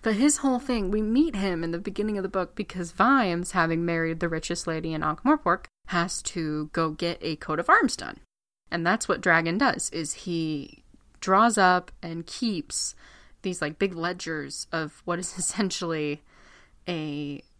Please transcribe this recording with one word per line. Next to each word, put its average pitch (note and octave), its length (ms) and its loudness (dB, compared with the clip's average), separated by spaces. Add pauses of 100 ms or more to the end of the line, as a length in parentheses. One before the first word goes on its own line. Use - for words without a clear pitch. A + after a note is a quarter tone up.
But A3 140 2
his C#4+ 220 4
whole C4 220 2
thing, G#3+ 320 0
we G#3+ 100 2
meet A#3+ 340 4
him F#3 280 0
in E3 80 -2
the E3+ 80 -2
beginning G#3 380 -2
of F#3+ 60 -2
the F#3+ 60 -4
book F#3 260 -2
because F3+ 360 -6
Vimes, G3 600 4
having E3 320 2
married E3 380 0
the E3+ 80 0
richest E3 380 -4
lady D#3+ 260 -4
in D#3 100 -4
Ankh-Morpork, F3 640 2 (220)
has F3 340 -2
to D3+ 500 -4
go E3 200 0
get E3+ 280 -4
a D#3+ 180 -4
coat D#3 220 -4
of - 100 -2
arms F#4+ 280 4
done. - 220 -10 (500)
And E3 160 -2
that's G3 240 0
what F#3 100 2
Dragon E3 380 4
does, B3 320 2
is D#3+ 240 -6
he D#3+ 680 -6 (360)
draws A3 380 4
up F3+ 340 4 (100)
and E3 240 -8
keeps - 720 -4 (460)
these, F3+ 200 -4
like, D3+ 180 -4
big F#3+ 160 0
ledgers E3 760 -6
of E3 320 -6
what E3+ 160 -2
is F3+ 140 -8
<laughs> - 40 -10
essentially E3 880 -2 (640)
a D3 540 -6 (180)